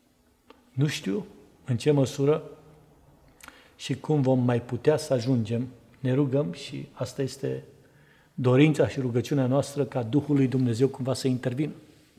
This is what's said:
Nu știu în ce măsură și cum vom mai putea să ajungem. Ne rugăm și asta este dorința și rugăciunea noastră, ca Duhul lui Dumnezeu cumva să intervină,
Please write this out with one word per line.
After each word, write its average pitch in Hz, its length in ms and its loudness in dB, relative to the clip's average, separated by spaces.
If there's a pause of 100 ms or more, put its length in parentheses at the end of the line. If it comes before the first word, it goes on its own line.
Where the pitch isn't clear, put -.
(720)
Nu 135 140 0
știu - 400 -4 (380)
în 123 120 -2
ce 147 140 0
măsură 143 520 2 (1300)
și - 200 -6
cum 151 260 0
vom 127 220 4
mai 120 180 2
putea 135 340 2
să 143 160 -2
ajungem. 117 560 0 (320)
Ne 127 120 0
rugăm 143 400 0
și 139 400 -12
asta - 300 -8
este - 420 -6 (680)
dorința 139 540 4
și 139 120 -6
rugăciunea 127 460 0
noastră, 139 380 0
ca 127 180 -4
Duhul 143 340 0
lui 135 120 4
Dumnezeu 127 400 2
cumva 131 260 -4
să 135 140 -2
intervină, 127 440 -2 (460)